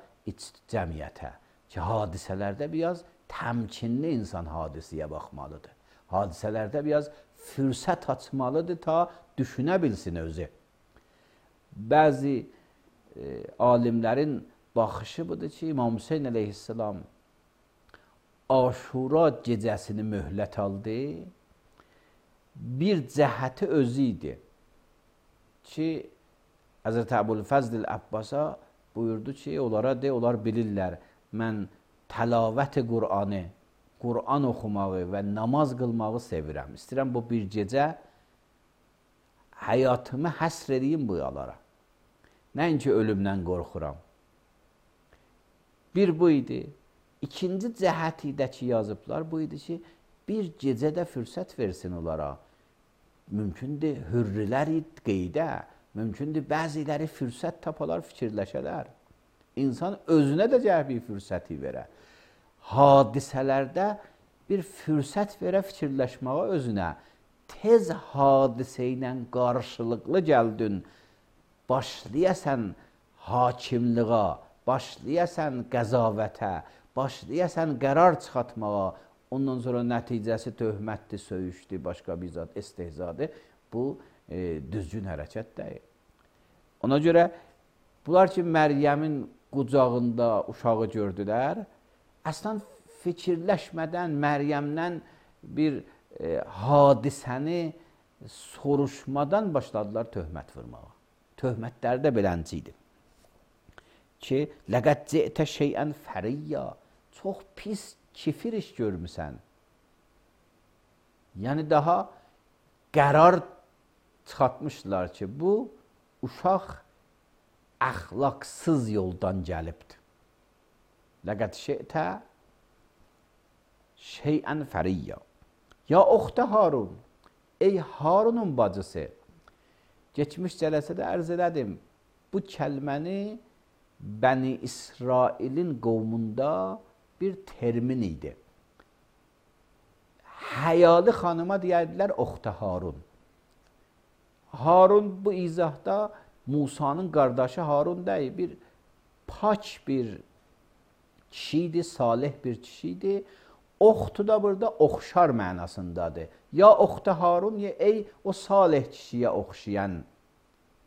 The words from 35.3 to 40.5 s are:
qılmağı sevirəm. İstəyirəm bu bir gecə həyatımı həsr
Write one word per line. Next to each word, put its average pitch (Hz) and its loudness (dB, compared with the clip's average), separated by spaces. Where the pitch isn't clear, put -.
qılmağı 117 -2
sevirəm. 73 -8
İstəyirəm 131 -4
bu 120 -2
bir 113 -2
gecə 110 0
həyatımı 131 0
həsr 160 -2